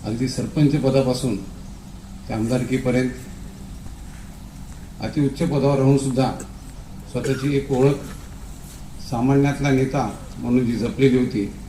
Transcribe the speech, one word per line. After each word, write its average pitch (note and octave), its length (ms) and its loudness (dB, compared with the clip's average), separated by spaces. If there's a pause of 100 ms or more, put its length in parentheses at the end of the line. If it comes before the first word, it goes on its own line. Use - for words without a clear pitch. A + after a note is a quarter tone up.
अगदी A#2 240 0
सरपंच C#3 480 2
पदापासून C3 680 2 (840)
ते A#2 40 -2
आमदारकीपर्यंत B2 760 2 (1900)
अति C#3 260 0
उच्च C3 120 0
पदावर C#3 400 2
राहून C3+ 200 6
सुद्धा C3 340 2 (800)
स्वतःची C3+ 460 0
एक C3+ 140 0
ओळख C3+ 220 6 (1160)
सामान्यातला C#3 600 4
नेता C3 540 0 (120)
म्हणून A#2+ 280 2
जी A#2 80 2
जपलेली A#2+ 440 4
होती A2 280 0 (240)